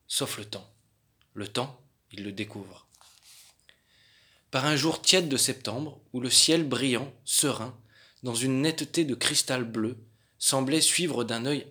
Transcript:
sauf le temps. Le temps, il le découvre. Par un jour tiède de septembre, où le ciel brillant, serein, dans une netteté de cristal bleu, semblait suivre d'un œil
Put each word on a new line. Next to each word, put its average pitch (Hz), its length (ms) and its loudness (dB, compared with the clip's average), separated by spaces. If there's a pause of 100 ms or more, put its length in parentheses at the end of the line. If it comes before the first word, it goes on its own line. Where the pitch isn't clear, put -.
sauf - 300 -2
le 107 80 -12
temps. - 280 -14 (600)
Le 104 140 -10
temps, 131 340 -6 (320)
il 98 100 -12
le 101 80 -8
découvre. 98 560 -12 (1600)
Par 135 140 0
un 151 100 4
jour 156 260 0
tiède 185 280 4
de 131 80 2
septembre, 135 640 -4 (140)
où 127 80 -4
le 127 80 -2
ciel 156 380 6
brillant, 127 460 0 (120)
serein, 123 520 0 (460)
dans 123 100 -4
une 131 280 0
netteté 160 440 0
de 131 100 -2
cristal - 480 0
bleu, 113 340 -4 (400)
semblait 135 440 2
suivre 147 420 2
d'un 117 220 -4
œil 143 260 -2